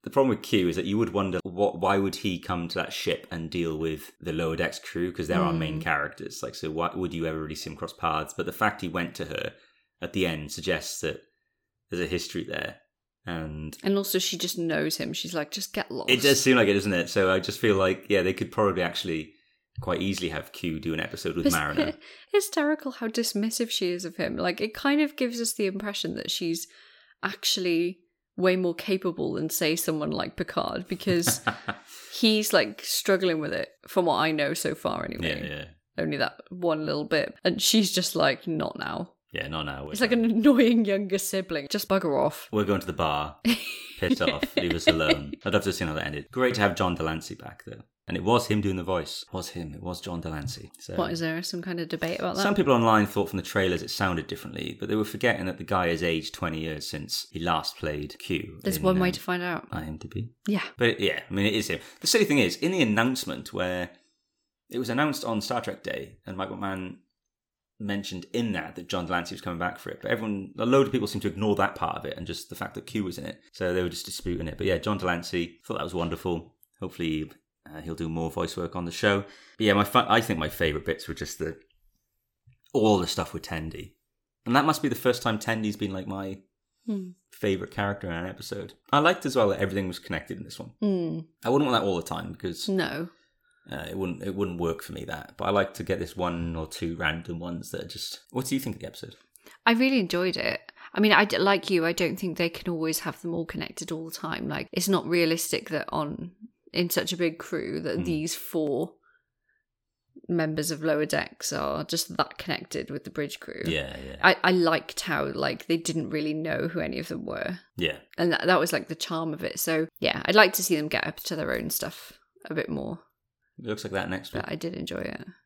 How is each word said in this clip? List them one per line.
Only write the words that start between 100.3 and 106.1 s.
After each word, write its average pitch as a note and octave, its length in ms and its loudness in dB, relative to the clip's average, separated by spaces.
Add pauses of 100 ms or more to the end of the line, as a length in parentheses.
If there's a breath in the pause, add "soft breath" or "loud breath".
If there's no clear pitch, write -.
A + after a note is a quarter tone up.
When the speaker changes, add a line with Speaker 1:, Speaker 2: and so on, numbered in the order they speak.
Speaker 2:
it. - 240 -2 (320 loud breath)
I - 60 -4
mean, G#3 140 8
I F3+ 120 10
d-, - 140 0
like G3 320 4
you, E3 160 4
I E3+ 60 2
don't F3 260 2
think E3+ 180 -4
they E3+ 140 2
can - 180 -8
always D#3+ 320 0
have - 220 -8
them E3+ 100 -4
all E3+ 140 -2
connected - 460 -8
all D#3+ 140 -6
the D#3+ 80 -12
time. - 340 -6
Like, C#3+ 240 -4
it's F3+ 160 0
not F#3+ 180 4
realistic E3 640 2
that D3+ 220 -2
on, D#3 400 -4 (400)